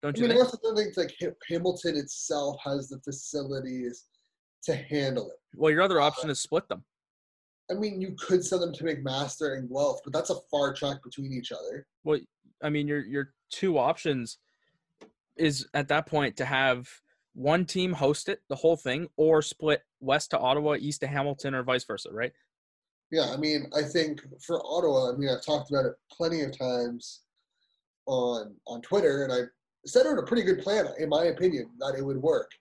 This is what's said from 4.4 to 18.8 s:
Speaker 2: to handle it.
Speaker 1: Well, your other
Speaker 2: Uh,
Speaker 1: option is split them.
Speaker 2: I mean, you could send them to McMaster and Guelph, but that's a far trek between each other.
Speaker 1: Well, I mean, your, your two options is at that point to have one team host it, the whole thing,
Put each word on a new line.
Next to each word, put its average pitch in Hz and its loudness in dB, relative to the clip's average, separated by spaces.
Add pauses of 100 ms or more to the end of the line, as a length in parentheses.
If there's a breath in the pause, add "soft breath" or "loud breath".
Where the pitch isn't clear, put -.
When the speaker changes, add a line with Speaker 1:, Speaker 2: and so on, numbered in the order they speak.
Speaker 2:
to 156 2
handle 135 -2
it. - -18 (180)
Speaker 1:
Well, 156 4
your 156 6
other 185 6
Speaker 2:
Uh, 143 6
Speaker 1:
option 156 0
is 135 -2
split - -2
them. 92 -6 (880)
Speaker 2:
I 180 -2
mean, 202 -4
you 190 -6
could 180 2
send 180 0
them 170 -4
to 160 -8
McMaster 135 -4
and 127 -8
Guelph, 135 0
but 131 -12
that's 151 0
a - -2 (100)
far 143 2
trek 139 -4
between 135 -10
each 123 -8
other. 120 -10 (180)
Speaker 1:
Well, 151 2 (440)
I 151 -2
mean, 147 0
your, 147 -2
your 135 -6 (160)
two 180 0
options 131 0 (1000)
is 143 0
at 143 -2
that 151 2
point 143 0
to 135 0
have 131 2 (460)
one 156 2
team 185 -2
host 147 0
it, 202 -4
the 139 -4
whole 165 4
thing, 147 -4